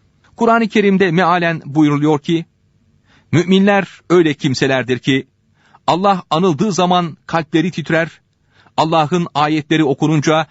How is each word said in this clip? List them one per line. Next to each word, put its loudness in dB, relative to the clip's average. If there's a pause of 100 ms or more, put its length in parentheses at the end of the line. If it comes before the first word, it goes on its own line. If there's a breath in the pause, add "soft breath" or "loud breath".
(360 soft breath)
Kur'an-ı 0
Kerim'de 2
mealen 0
buyruluyor 0
ki, -4 (840 soft breath)
"Müminler 0 (100)
öyle 2
kimselerdir -2
ki, -2 (580 soft breath)
Allah 0
anıldığı 0
zaman -2 (100)
kalpleri -2
titrer, -4 (560 soft breath)
Allah'ın 0
ayetleri 0
okununca 0